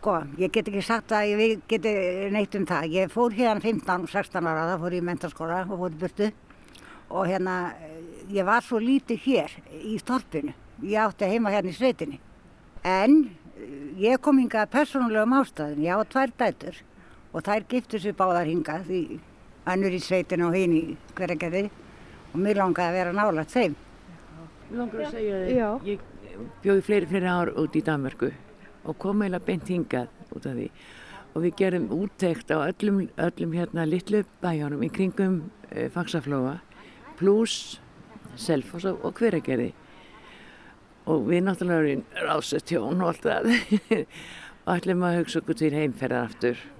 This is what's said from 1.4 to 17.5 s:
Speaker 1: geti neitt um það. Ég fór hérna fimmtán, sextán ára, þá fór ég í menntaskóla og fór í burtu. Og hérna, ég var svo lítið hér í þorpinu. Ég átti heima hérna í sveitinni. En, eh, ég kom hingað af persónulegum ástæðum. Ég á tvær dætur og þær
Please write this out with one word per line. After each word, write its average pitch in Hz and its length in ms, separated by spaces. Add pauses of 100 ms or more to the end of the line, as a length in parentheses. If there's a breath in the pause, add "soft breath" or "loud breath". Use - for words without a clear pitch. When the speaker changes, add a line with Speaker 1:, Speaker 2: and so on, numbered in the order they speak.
Speaker 1:
geti 214 200 (420)
neitt 208 260
um 185 80
það. 165 240
Ég 185 220
fór 240 180
hérna 214 320
fimmtán, 185 480
sextán 180 380
ára, 160 240
þá 170 80
fór 175 160
ég - 20
í 170 80
menntaskóla 170 560
og 185 160
fór 180 160
í 151 60
burtu. 202 260 (880 loud breath)
Og 180 160
hérna, 185 240 (760)
ég 196 160
var 220 240
svo 226 160
lítið 247 400
hér 208 300 (260)
í 214 140 (100)
þorpinu. 240 480 (320)
Ég 208 160
átti 202 320
heima 220 220
hérna 185 180
í 147 60
sveitinni. 165 420 (640)
En, 190 320 (400)
eh, 123 400 (140)
ég 254 100
kom 277 240
hingað 220 220
af - 100
persónulegum 247 640
ástæðum. 147 480
Ég 180 80
á 214 80
tvær 254 320
dætur - 460 (500 loud breath)
og 160 160
þær 208 220